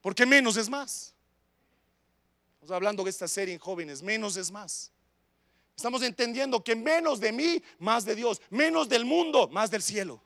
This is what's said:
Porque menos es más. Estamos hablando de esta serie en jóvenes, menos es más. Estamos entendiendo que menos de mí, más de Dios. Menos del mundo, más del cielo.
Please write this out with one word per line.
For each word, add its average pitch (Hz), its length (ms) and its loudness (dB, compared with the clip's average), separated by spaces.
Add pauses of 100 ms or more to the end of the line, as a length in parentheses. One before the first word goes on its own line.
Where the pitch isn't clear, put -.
Porque 196 240 4
menos 254 320 6
es 220 120 -2
más. - 440 -10 (1400)
Estamos 165 200 -8
hablando 190 280 0
de 190 60 -2
esta 185 180 -6
serie 185 260 -4
en 165 60 -10
jóvenes, 160 420 -8
menos 202 360 -4
es 180 140 -8
más. 202 400 -12 (840)
Estamos 247 240 -2
entendiendo 240 640 0
que 226 120 0
menos 302 440 2
de 214 120 0
mí, 320 300 0 (160)
más 214 260 2
de 220 120 -2
Dios. 226 340 -2
Menos 311 400 2
del 240 160 4
mundo, 294 440 4
más 202 200 0
del 202 140 -2
cielo. 190 420 -6